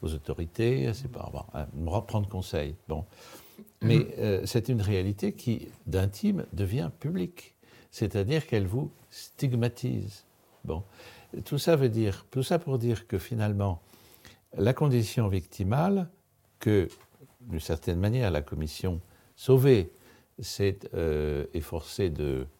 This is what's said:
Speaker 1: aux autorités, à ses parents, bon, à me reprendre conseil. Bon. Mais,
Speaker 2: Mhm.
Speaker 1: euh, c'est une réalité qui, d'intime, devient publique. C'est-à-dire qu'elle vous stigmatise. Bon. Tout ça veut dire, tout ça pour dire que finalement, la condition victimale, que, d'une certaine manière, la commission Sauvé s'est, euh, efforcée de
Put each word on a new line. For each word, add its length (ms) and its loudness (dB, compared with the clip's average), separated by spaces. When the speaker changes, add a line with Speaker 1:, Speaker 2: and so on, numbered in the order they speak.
Speaker 1:
aux 140 -2
autorités, 720 -2
à 80 0
ses 120 -10
parents, 240 -10
bon, 120 -8
à 220 -6
me 140 -2
reprendre 380 0
conseil. 480 -4
Bon. 180 -4
Mais, 160 6
Speaker 2:
Mhm. 100 4
Speaker 1:
euh, 260 2
c'est 240 0
une 120 2
réalité 520 0
qui, 340 -4
d'intime, 680 0
devient 360 -2
publique. 540 -6
C'est-à-dire 560 0
qu'elle 180 2
vous 240 -2
stigmatise. 1120 -2
Bon. 180 -4
Tout 140 -4
ça 160 4
veut 140 4
dire, 420 0
tout 100 -2
ça 160 0
pour 220 -2
dire 260 0
que 140 -4
finalement, 640 0
la 160 4
condition 540 2
victimale, 840 0
que, 280 4
d'une 180 -4
certaine 400 -2
manière, 320 2
la 100 2
commission 600 -4
Sauvé 560 6
s'est, 400 -2
euh, 600 0
efforcée 560 -4
de 380 -2